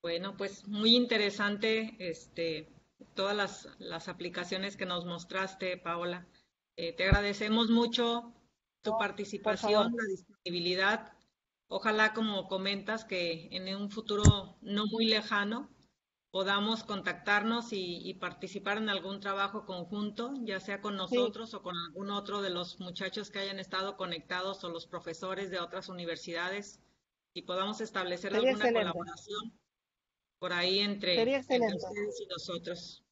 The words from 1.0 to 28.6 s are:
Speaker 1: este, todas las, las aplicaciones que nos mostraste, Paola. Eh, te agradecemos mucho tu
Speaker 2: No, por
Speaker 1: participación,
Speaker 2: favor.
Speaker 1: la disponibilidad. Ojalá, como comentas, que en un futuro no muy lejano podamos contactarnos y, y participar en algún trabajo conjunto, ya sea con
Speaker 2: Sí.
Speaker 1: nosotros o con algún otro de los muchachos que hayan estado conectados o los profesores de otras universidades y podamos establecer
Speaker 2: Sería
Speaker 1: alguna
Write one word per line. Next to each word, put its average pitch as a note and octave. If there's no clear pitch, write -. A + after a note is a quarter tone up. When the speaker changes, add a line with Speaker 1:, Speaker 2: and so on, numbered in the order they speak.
Speaker 1:
este, E3
todas G3
las, G3
las E3
aplicaciones F3+
que F#3+
nos F3+
mostraste, F3+
Paola. F3
Eh, E3+
te F3+
agradecemos G3+
mucho A#3
tu A3
Speaker 2:
No, A3
por -
Speaker 1:
participación, G#3
Speaker 2:
favor. A#3
Speaker 1:
la A3
disponibilidad. F#3
Ojalá, G#3+
como G#3
comentas, G3
que E3+
en F#3
un G3+
futuro G#3
no G#3
muy A3+
lejano G#3+
podamos G3+
contactarnos G#3
y, F3+
y F#3
participar G3
en A3
algún G3
trabajo G3
conjunto, G#3
ya F#3+
sea G3+
con G3+
Speaker 2:
Sí. A#3+
Speaker 1:
nosotros A3+
o G3
con F3+
algún E3+
otro G3+
de G3
los F3
muchachos F#3+
que G3
hayan G3
estado F#3+
conectados F#3
o F3+
los E3
profesores F3+
de F#3
otras F3+
universidades F3
y F3
podamos F#3+
establecer F#3+
Speaker 2:
Sería A#3
Speaker 1:
alguna C4